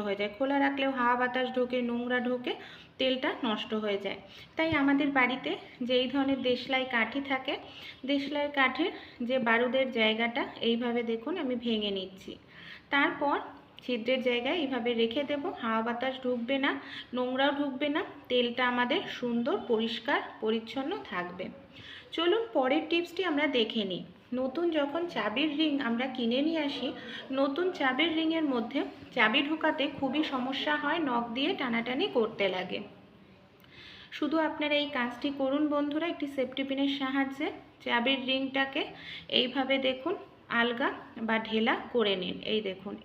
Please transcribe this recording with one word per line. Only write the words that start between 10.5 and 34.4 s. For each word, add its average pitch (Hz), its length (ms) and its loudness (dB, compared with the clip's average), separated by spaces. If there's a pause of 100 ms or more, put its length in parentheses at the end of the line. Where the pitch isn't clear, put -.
এইভাবে 233 340 0
দেখুন 233 360 -2
আমি 254 160 -2 (100)
ভেঙে 214 260 0
নিচ্ছি, 190 420 -6 (580)
তারপর 294 460 2 (440)
ছিদ্রের 247 420 0
জায়গায় 247 380 2
এইভাবে 254 340 0
রেখে 226 300 2
দেব, 285 180 -2 (180)
হাওয়া 226 220 0
বাতাস 240 380 -2
ঢুকবে 247 380 0
না, 277 120 2 (420)
নোংরাও 254 440 2
ঢুকবে 285 320 0
না, 311 140 0 (240)
তেলটা 247 400 2
আমাদের 247 340 2 (120)
সুন্দর 240 440 0 (100)
পরিষ্কার 226 540 0 (200)
পরিচ্ছন্ন 226 520 -2 (120)
থাকবে। 180 400 -6 (680)
চলুন 349 300 2 (100)
পরের 277 340 4
টিপসটি 339 380 0
আমরা 302 220 2 (120)
দেখে 220 320 0
নিই। 175 140 -6 (360)
নতুন 262 300 0
যখন 311 380 0
চাবির 226 480 0
রিং 311 240 2
আমরা 233 260 0 (100)
কিনে 240 260 2
নিয়ে 330 260 2
আসি, 269 200 -4 (440)
নতুন 277 400 2
চাবির 285 440 2
রিংয়ের 320 360 2
মধ্যে 240 280 0 (320)
চাবি 233 300 4
ঢোকাতে 302 420 0 (120)
খুবই 277 280 0
সমস্যা 277 520 -2
হয়, 294 320 0
নখ 233 240 2
দিয়ে 277 220 0
টানাটানি 247 520 0 (100)
করতে 214 320 2
লাগে। 180 300 -4 (1300)
শুধু 302 240 0 (120)